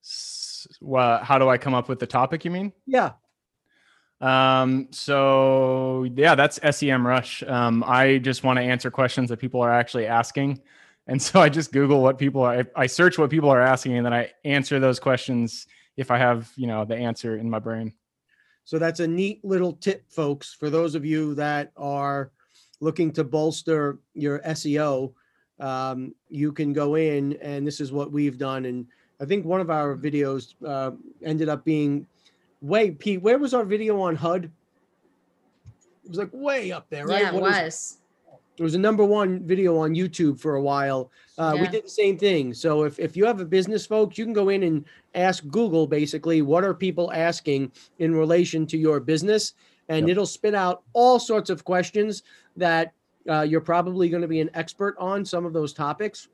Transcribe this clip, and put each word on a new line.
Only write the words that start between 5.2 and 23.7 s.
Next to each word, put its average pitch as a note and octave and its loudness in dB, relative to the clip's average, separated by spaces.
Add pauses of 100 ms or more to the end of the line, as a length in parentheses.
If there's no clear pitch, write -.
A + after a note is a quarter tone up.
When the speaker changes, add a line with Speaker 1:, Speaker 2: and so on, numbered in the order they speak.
Speaker 1:
yeah, D3+ 6
that's C#3+ 2
S D3 2
E C#3+ 2
M B2+ 2
Rush. B2+ 0
Um, A#2 0
I C3 4
just B2+ -4
wanna B2+ 2
answer B2 -2
questions B2 0
that A#2 -4
people B2 -4
are A#2+ 2
actually A#2+ 0
asking. C3+ 0 (460)
And C3 -2
so - 4
I D#3 8
just D3 -2
Google C#3 4
what C3 4
people C#3 0
are, B2 2
I, B2+ 0 (100)
I C3+ 2
search F3 4
what D3 4
people D3 4
are B2+ 8
asking, B2+ 2
and A#2+ 0
then A#2+ 0
I A#2+ -2 (120)
answer C#3+ 0
those B2+ 2
questions B2 -2 (300)
if C3 -6
I A#2+ 2
have, A#2+ 2
you C3 -6
know, G#2+ -2
the A2+ -4
answer A#2 -4
in A2+ -6
my A2+ -4
brain. A2+ -8 (680)
Speaker 2:
So D#3+ -6
that's E3 -2
a E3+ -2
neat G3 -4
little F3+ -2
tip, G3 -6
folks, C#3+ -6
for D3+ -8
those D#3+ -2
of D3 -6
you D#3 -2
that D3 -4
are C#3 -6 (480)
looking D#3 -2
to D#3 -2
bolster D3+ -2 (160)